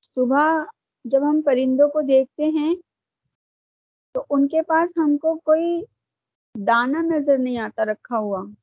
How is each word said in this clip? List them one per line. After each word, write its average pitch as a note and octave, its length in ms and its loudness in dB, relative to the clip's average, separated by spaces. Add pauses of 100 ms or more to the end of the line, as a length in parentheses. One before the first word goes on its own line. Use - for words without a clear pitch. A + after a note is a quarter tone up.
صبح D4 580 0 (420)
جب C4+ 240 0
ہم D4+ 120 2
پرندوں C4 480 2
کو D4+ 180 -2
دیکھتے C4+ 420 2
ہیں D#4 240 0 (1400)
تو B3+ 140 -6
ان C#4 180 2
کے D#4+ 140 0
پاس E4 360 0
ہم D4 200 2
کو D#4+ 260 -2
کوئی E4+ 360 0 (760)
دانہ A#3 420 0 (100)
نظر D4 300 2
نہیں B3+ 220 -2
آتا A3 260 -6
رکھا G#3+ 320 -6
ہوا G3+ 280 -4 (180)